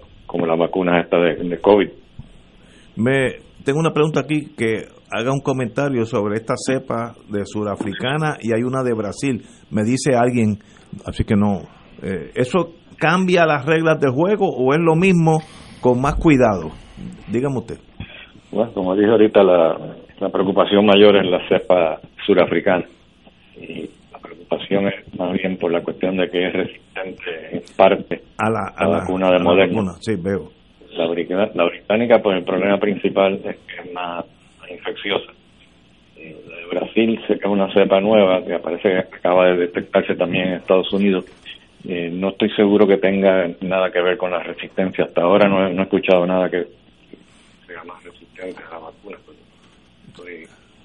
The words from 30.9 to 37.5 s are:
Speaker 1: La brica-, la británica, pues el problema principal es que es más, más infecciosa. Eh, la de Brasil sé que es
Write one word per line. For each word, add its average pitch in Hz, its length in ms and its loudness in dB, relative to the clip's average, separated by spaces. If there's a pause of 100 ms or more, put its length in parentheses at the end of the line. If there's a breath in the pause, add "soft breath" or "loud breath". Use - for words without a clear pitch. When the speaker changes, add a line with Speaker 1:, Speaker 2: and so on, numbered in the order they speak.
Speaker 1:
La 85 120 -2
brica-, 87 460 -2
la 87 120 2
británica, 113 560 2
pues 95 160 2
el 87 60 -6
problema 92 340 0
principal 98 560 0
es 98 80 -10 (140)
que - 320 -18
es 87 40 -14
más, 87 320 -8 (340)
más - 120 -20
infecciosa. - 600 -8 (840)
Eh, 80 200 -20 (120)
la 82 80 -18
de 85 100 -16
Brasil 107 640 -2
sé 104 60 0
que 92 120 -8
es 101 60 0